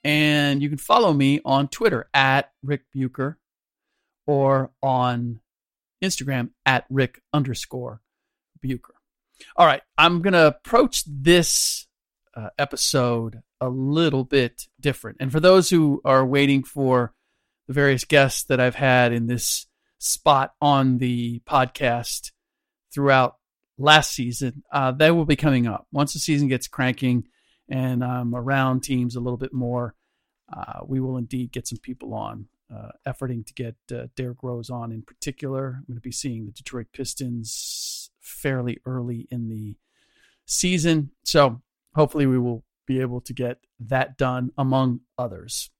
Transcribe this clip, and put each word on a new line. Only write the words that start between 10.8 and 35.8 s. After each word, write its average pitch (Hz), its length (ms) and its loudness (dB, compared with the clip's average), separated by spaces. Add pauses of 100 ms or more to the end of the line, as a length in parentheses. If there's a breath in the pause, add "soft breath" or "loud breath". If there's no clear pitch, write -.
this, 156 840 0 (440)
uh, 110 260 -12
episode 120 840 -2 (180)
a 131 80 -2
little 135 540 0
bit 131 460 -2 (120)
different. 131 400 -4
And 131 120 -4
for 156 80 2
those 185 280 8
who 151 360 4
are 135 200 4
waiting 139 380 4
for 127 500 0 (540)
the 131 80 -10
various 139 300 2
guests 139 400 4
that 131 160 0
I've 127 160 2
had 127 360 4
in 117 140 -2
this - 400 -4 (320)
spot - 640 0
on 135 380 4
the 120 420 -4
podcast 127 880 -2 (640)
throughout 135 420 4 (400)
last 147 360 4
season, 123 500 -6 (100)
uh, 131 200 0
they 156 180 4
will 170 160 2
be 143 100 2
coming 131 300 2
up. - 260 -8
Once 143 200 0
the 151 80 -8
season 143 260 0
gets 131 220 -2
cranking 127 580 -2 (420)
and 127 340 -2
I'm 123 320 -4
around 131 460 0
teams 123 340 -4
a 123 60 -6
little 123 160 -4
bit 131 160 -10
more, 120 420 -6 (560)
uh, - 360 -14
we 135 120 -4
will 131 200 -4
indeed 123 340 -8
get - 160 -10
some 113 80 -10
people 120 380 -14
on, 107 340 -12 (260)
uh, 110 140 -18 (180)
efforting 123 380 -8
to - 80 -20
get, 117 240 -10 (180)
uh, 120 120 -12 (100)
Derrick 123 260 -10
Rose 123 280 -10
on 117 220 -10
in 110 100 -12
particular. 135 760 -8
I'm 139 100 -16